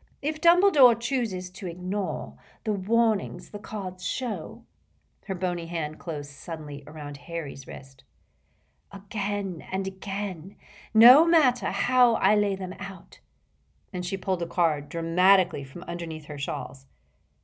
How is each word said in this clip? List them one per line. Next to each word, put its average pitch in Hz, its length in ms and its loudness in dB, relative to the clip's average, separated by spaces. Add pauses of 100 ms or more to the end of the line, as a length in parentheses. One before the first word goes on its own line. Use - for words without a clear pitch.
(220)
If 302 160 -4
Dumbledore 302 640 6
chooses 196 520 -2
to - 140 -8
ignore 180 680 -4 (280)
the 214 100 0
warnings 190 760 0
the 208 80 -10
cards 190 460 -8
show," 214 640 -6 (580)
her 190 100 -4
bony 175 300 -2
hand 165 340 -6
closed 147 320 -6
suddenly 151 560 -8
around 147 300 -8
Harry's 147 500 -8
wrist, 139 380 -12 (880)
"again 202 800 -6
and 190 140 -2
again, 190 680 -8 (360)
no 247 320 8
matter 285 460 2
how 247 460 2
I - 180 4
lay 208 200 2
them 190 240 -6
out," 185 420 -12 (760)
and 180 100 -2
she 190 140 -4
pulled 185 240 0
a - 40 0
card 156 440 0
dramatically 170 760 4
from 170 200 -10
underneath 160 420 -6
her 147 100 -8
shawls. 143 500 -6 (580)